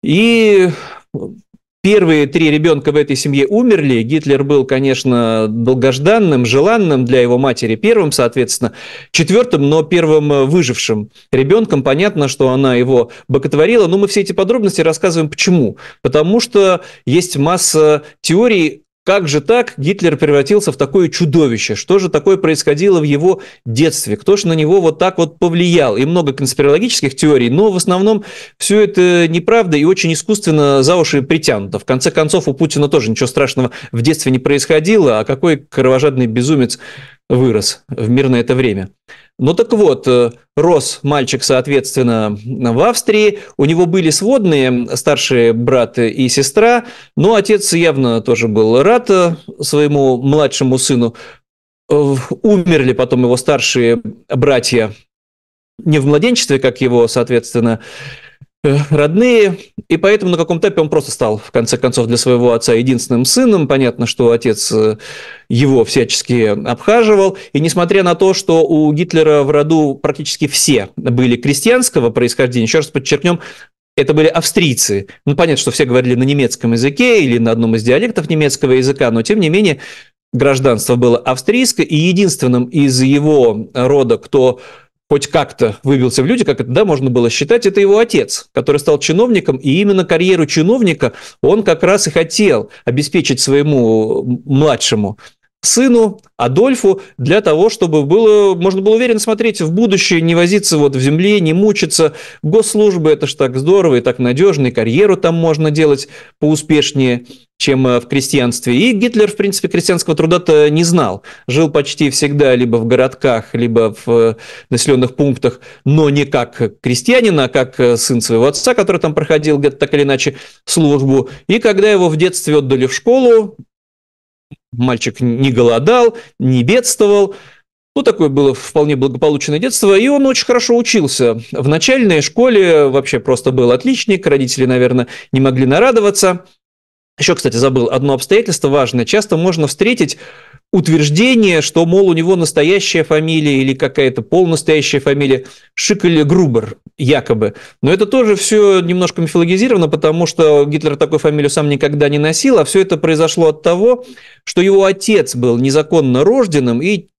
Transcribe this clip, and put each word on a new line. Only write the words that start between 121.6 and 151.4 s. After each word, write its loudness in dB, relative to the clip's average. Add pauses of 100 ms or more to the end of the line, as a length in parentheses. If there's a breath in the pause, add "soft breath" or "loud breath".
его 2
в 0
детстве -2
отдали 0
в -2
школу, 2 (1120)
мальчик -4
не 0
голодал, 2 (220 loud breath)
не 0
бедствовал. 0 (600 loud breath)
Ну, -2
такое 2
было 2
вполне -2
благополучное -2
детство, 0
и 2
он 2
очень 0
хорошо 0
учился. 0 (100)
В -4
начальной 2
школе 2
вообще -2
просто -2
был 2
отличник, -2
родители, 0
наверное, 0 (240 loud breath)
не 0
могли 2
нарадоваться. 0 (760)
Еще, 0
кстати, -4
забыл 0
одно -2
обстоятельство -2
важное. 0
Часто -2
можно -2
встретить -2 (540 loud breath)
утверждение, 2
что, 0
мол, 2
у 2
него 0
настоящая 0
фамилия 0
или 0
какая-то -2
полунастоящая 0
фамилия 0 (300 loud breath)
Шикель-Грубер, 0 (200)
якобы. -2 (260 loud breath)
Но 0
это 0
тоже 2
все 2
немножко -2
мифологизировано, 0
потому -2
что 2
Гитлер -4
такую -2
фамилию -2